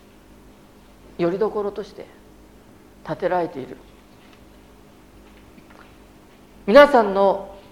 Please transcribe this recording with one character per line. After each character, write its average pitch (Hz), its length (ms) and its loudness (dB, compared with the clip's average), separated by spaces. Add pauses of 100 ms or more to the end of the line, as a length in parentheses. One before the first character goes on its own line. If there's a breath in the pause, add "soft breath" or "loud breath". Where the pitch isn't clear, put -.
(1200)
拠 170 120 -2
り 190 80 -6
所 208 320 -6
と 202 120 -14
し - 120 -20
て - 120 -20 (1000)
立 160 180 -10
て 180 60 -4
ら 175 120 -2
れ 160 80 -4
て 135 120 -14
い 127 60 -12
る。 - 100 -18 (3000)
皆 269 220 8
さ 254 140 4
ん 196 100 -2
の 196 420 -2 (180)